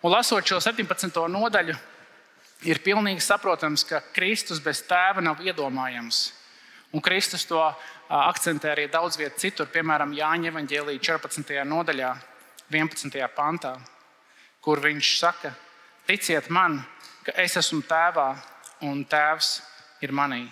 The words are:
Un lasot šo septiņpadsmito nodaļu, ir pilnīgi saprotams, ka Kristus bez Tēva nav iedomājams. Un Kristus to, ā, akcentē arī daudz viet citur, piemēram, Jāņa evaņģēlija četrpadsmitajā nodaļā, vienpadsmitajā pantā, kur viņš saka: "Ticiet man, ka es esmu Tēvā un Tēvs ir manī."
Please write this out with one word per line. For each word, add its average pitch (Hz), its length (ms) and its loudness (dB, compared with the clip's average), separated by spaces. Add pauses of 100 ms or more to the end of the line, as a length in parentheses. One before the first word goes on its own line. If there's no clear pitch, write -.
Un 175 80 6
lasot 220 320 4
šo 185 160 2
septiņpadsmito 185 720 -2
nodaļu, 196 400 2 (960)
ir 160 160 2
pilnīgi 196 380 2
saprotams, 160 640 2
ka 156 160 -2 (100)
Kristus 185 500 0
bez 147 220 -2
Tēva 185 380 2
nav 156 180 0
iedomājams. 131 840 -2 (680)
Un 156 100 -2
Kristus 180 460 0
to, 165 100 2
ā, 156 140 4 (560)
akcentē 156 420 -2
arī 147 200 0
daudz 165 280 0
viet 147 220 -6
citur, 185 320 -4
piemēram, 151 420 2
Jāņa 165 360 0
evaņģēlija 147 560 -4
četrpadsmitajā 147 600 -4
nodaļā, 151 440 0 (600)
vienpadsmitajā 156 640 -2
pantā, 151 400 -2 (840)
kur 151 180 2
viņš 147 400 2
saka: 170 340 0 (540)
"Ticiet 180 420 0
man, 165 340 2 (420)
ka - 160 -6
es 180 160 2
esmu 160 240 0
Tēvā 165 480 2 (520)
un 143 240 -4
Tēvs 151 560 0 (400)
ir 135 120 -6
manī." 135 380 0